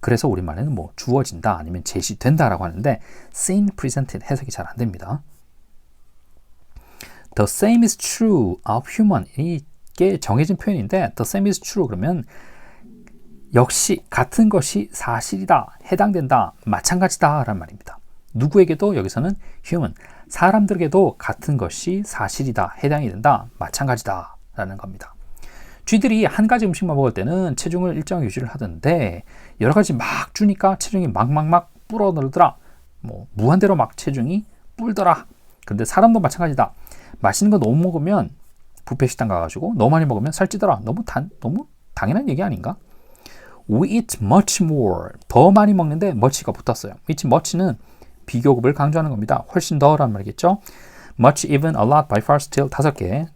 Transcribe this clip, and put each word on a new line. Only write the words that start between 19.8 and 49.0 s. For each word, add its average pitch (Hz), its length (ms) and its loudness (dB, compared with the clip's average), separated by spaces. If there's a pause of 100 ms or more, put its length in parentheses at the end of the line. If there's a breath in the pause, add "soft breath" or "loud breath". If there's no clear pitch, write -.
사람들에게도 185 880 2
같은 - 380 -4
것이 170 480 -4
사실이다, 107 800 -4
해당이 147 260 0
된다, 107 380 0 (120)
마찬가지다 117 800 -4 (180)
라는 98 220 -8
겁니다. 95 380 -16 (720 soft breath)
쥐들이 220 380 2
한 208 220 2
가지 220 200 2
음식만 170 300 -2
먹을 131 180 2
때는 156 420 -2
체중을 175 400 -4
일정 156 280 -4
유지를 117 240 -6
하던데 107 720 -2 (380 soft breath)
여러 117 120 4
가지 190 200 4
막 - 420 -6
주니까 196 440 2
체중이 185 300 -2
막막막 151 640 2 (180)
불어늘더라. 170 680 2 (440 soft breath)
뭐 - 340 -14
무한대로 165 420 4
막 127 200 -2
체중이 147 480 -4 (320)
불더라. 202 500 0 (380)
근데 107 200 -4
사람도 226 340 4
마찬가지다. 151 540 0 (480 loud breath)
맛있는 202 360 4
거 143 80 4
너무 113 200 2
먹으면 165 460 0 (540)
뷔페 127 220 -2
식당 123 220 -2
가가지고 98 480 -4
너무 123 140 4
많이 160 160 4
먹으면 123 260 -2
살찌더라. 190 520 0
너무 170 220 -4
단-, 147 240 -6 (100)
너무 185 280 -4 (260)
당연한 202 340 -2
얘기 151 140 -2
아닌가? 139 340 -6 (960 soft breath)
We 156 220 2
eat - 280 -2
much 160 440 2
more. 104 460 0 (180)
더 175 240 8
많이 208 200 6
먹는데 170 360 0
much가 131 420 0
붙었어요. - 440 -6 (140)
Eat - 200 -4
much는 165 500 0 (480 soft breath)
비교급을 127 480 2
강조하는 151 360 0